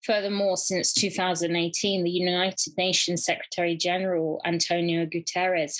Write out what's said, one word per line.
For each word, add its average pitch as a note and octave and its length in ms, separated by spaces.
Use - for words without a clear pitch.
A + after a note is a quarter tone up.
Furthermore, G3+ 540
since F3 340
two - 180
thousand E3+ 460
eighteen, F3 480
the E3+ 80
United F3+ 640
Nations F3+ 460
Secretary E3+ 540
General F3 640
Antonio E3+ 640
Guterres F3 760